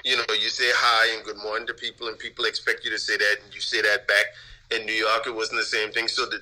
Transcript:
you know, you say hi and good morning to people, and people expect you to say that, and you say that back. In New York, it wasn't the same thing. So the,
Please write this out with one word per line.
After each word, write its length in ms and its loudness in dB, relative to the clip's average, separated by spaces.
you 100 2
know, 80 0
you 160 0
say 200 0
hi 440 4
and 120 -8
good 180 -10
morning 240 -4
to 60 -6
people, 340 -10
and 100 -8
people 280 -6
expect 400 -2
you 40 -2
to 80 -2
say 200 -2
that, 260 4
and 100 -20
you 80 -10
say 200 -2
that 260 2
back. 180 4
In 140 -2
New 80 -4
York, 340 2
it 80 -6
wasn't 240 -2
the 60 0
same 260 -2
thing. 160 -2
So 180 0
the, 160 -8